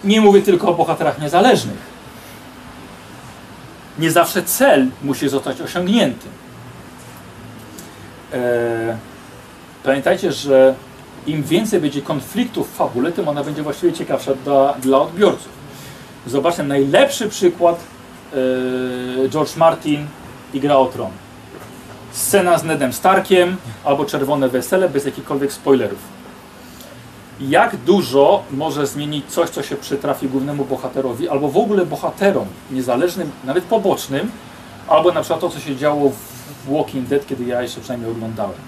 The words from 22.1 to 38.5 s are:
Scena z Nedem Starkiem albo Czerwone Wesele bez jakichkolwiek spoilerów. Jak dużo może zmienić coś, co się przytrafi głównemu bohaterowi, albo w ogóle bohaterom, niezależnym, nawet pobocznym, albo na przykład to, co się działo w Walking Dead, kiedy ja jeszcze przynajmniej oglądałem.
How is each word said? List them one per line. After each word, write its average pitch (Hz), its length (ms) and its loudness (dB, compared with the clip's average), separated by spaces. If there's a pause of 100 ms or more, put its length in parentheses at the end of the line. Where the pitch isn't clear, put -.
Scena 180 460 2
z 147 60 -4
Nedem 143 280 0
Starkiem 185 640 4 (280)
albo 143 200 2
Czerwone 139 440 0
Wesele 143 400 0
bez 139 160 -2
jakichkolwiek 139 480 -4
spoilerów. 110 720 -2 (1160)
Jak 156 360 2
dużo 143 760 4
może 147 360 -4
zmienić 147 400 -6
coś, 123 240 -2
co 143 120 -8
się 139 140 -8
przytrafi 139 520 -4
głównemu 139 360 -2
bohaterowi, 131 640 -4
albo 143 200 -2
w 135 80 -2
ogóle 196 300 2
bohaterom, 151 600 0 (240)
niezależnym, 135 600 -2 (140)
nawet 151 200 -2
pobocznym, 190 680 -2 (580)
albo 165 240 4
na 156 80 0
przykład 160 200 -4
to, 175 100 -2
co 147 100 -12
się 135 160 -8
działo 143 340 2
w - 600 -12
Walking 135 360 -4
Dead, 139 180 0
kiedy 123 180 -8
ja 123 180 -4
jeszcze 120 180 -10
przynajmniej 117 300 -8
oglądałem. 110 580 -8